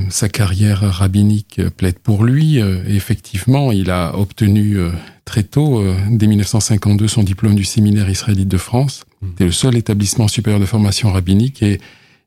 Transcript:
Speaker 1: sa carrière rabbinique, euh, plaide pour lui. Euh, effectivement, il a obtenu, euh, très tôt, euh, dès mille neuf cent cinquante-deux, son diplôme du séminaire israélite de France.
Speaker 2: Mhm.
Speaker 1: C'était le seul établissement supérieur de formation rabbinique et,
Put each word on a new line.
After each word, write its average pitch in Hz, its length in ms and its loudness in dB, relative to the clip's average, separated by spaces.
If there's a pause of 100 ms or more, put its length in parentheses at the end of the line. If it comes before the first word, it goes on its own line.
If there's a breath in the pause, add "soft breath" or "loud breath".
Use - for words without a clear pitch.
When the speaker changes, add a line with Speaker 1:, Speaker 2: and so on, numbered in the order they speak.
(100)
Speaker 1:
sa 104 180 -2
carrière 101 520 0
rabbinique, 101 800 0
euh, 90 120 0
plaide 92 280 -4
pour 104 240 0
lui. 143 380 2
Euh, 95 260 -2
effectivement, 107 840 -2
il 92 180 0
a 87 280 -2
obtenu, 104 580 0
euh, 87 140 -2 (340 loud breath)
très - 180 -4
tôt, 143 380 0
euh, 95 160 0 (140)
dès 107 160 2
mille 107 100 4
neuf 104 120 0
cent 110 120 0
cinquante-deux, 104 480 0
son 107 140 0
diplôme 101 320 0
du 101 100 2
séminaire 104 460 0
israélite 95 380 -2
de 92 100 0
France. 131 460 -4 (180)
Speaker 2:
Mhm. 98 80 -10
Speaker 1:
C'était 87 160 -2
le 82 60 2
seul 127 260 0
établissement 104 500 0
supérieur 104 320 0
de 95 60 0
formation 104 440 0
rabbinique 98 520 0
et, 101 180 0 (460 loud breath)